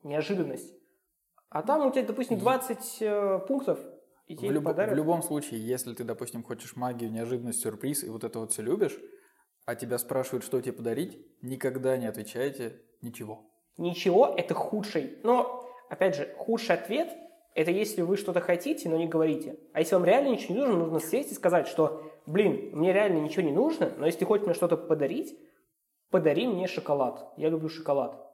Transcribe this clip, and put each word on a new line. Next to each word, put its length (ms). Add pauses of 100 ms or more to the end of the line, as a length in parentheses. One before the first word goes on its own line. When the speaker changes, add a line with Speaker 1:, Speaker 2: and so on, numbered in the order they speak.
Speaker 1:
неожиданность. 680 (760)
А 140
там 240
у 40
тебя, 140
допустим, 320
Speaker 2:
Е- 40
Speaker 1:
двадцать, 600
э, 460
пунктов, 320 (480)
и 80
тебе 140
Speaker 2:
В 20
Speaker 1:
их 60
Speaker 2:
люб-, 60
Speaker 1:
подарят. 300
Speaker 2:
в 40
любом 260
случае, 420
если 280
ты, 100
допустим, 400
хочешь 320
магию, 360
неожиданность, 500
сюрприз, 420
и 60
вот 140
это 160
вот 120
все 100
любишь, 380 (680)
а 100
тебя 220
спрашивают, 460
что 180
тебе 120
подарить, 440 (240)
никогда 560
не 100
отвечайте 760 (200)
«ничего». 440 (320)
Speaker 1:
Ничего, 600
это 160
худший. 680
Но, 420 (240)
опять 260
же, 220
худший 380
ответ — 400 (400)
это 160
если 320
вы 140
что-то 240
хотите, 480
но 80
не 100
говорите. 500 (160)
А 60
если 160
вам 100
реально 240
ничего 260
не 60
нужно, 160
нужно 220
сесть 320
и 40
сказать, 320
что, 360 (240)
«Блин, 460
мне 200
реально 260
ничего 240
не 100
нужно, 440
но 80
если 140
ты 60
хочешь 200
мне 80
что-то 240
подарить, 580 (760)
подари 360
мне 200
шоколад. 680
Я 120
люблю 200
шоколад». 500 (140)